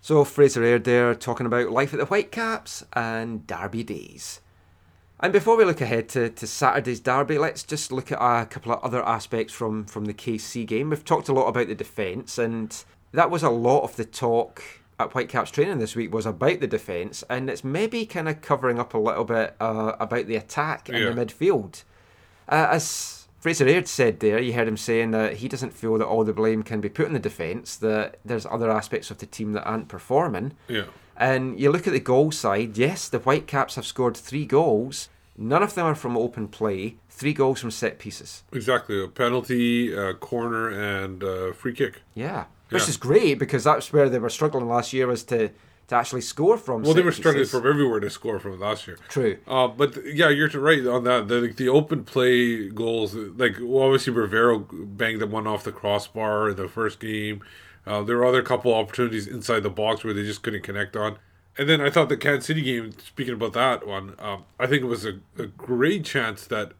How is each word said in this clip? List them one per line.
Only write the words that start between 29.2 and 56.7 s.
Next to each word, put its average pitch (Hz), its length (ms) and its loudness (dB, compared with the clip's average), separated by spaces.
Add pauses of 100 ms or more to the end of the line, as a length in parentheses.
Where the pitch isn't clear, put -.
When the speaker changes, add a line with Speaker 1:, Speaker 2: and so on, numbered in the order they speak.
Speaker 1:
the - 60 -12
team 107 280 -6
that 104 100 -4
aren't 110 240 -4
performing. 123 640 -2 (160)
Speaker 2:
Yeah. 104 200 -4 (280)
Speaker 1:
And 131 420 0
you 139 140 4
look 175 160 0
at 180 60 0
the 127 80 2
goal 139 320 4
side, 107 440 0
yes, 147 300 0
the 120 120 -2
Whitecaps 135 560 0
have 127 100 -8
scored 120 320 0
three 143 280 -8
goals. 131 600 2 (300)
None 127 260 2
of 202 100 -4
them 175 120 -2
are 156 100 2
from 120 220 -4
open 113 320 -4
play, 104 480 -4 (120)
three 143 220 -4
goals 135 300 2
from 120 100 -6
set - 260 -4
pieces. - 540 -14
Speaker 2:
Exactly, 113 500 -2
a 95 60 -6
penalty, 120 840 0
a 95 220 -2
corner, 117 520 -4
and 98 560 -4
a 92 300 -4
free 123 200 -6
kick. 123 280 -4 (120)
Speaker 1:
Yeah. 127 300 -8 (280)
Which 185 120 2
Speaker 2:
Yeah. - 60 0
Speaker 1:
is 143 80 -2
great, 151 420 4
because 135 240 0
that's 151 300 2
where 139 160 6
they 123 100 0
were 113 100 -2
struggling 135 380 -2
last 120 240 0
year, 131 160 2
was 120 160 -2
to, 113 260 0 (380)
to - 80 -2
actually 120 260 0
score 175 340 2
from 123 280 -4
Speaker 2:
Well, 151 100 6
they 165 60 8
Speaker 1:
set 180 60 6
Speaker 2:
were 175 60 4
struggling 143 340 2
Speaker 1:
pieces. 127 140 0
Speaker 2:
from 117 80 2
everywhere 135 320 4
to 101 120 -4
score 107 260 -6
from 92 220 -10
last 104 260 -4
year. 90 140 -16 (100)
Speaker 1:
True. 120 280 0 (100)
Speaker 2:
Uh, 131 220 4
but, 127 260 0
th-, 147 200 -10
yeah, 160 140 6
you're 147 180 4
t-, 143 120 -4
right 143 260 4
on 123 180 2
that. 120 240 4
The, 120 200 2
the 127 200 -2
open 147 360 4
play 120 680 2
goals, 110 460 -2
like, 107 440 -2
well, 127 260 2
obviously 131 280 4
Rivero 113 460 4 (120)
banged 101 480 -4
the 110 60 -2
one 107 220 -4
off 107 160 -2
the 110 80 -6
crossbar 107 800 -2
in 95 60 -6
the 95 100 -6
first 107 320 -4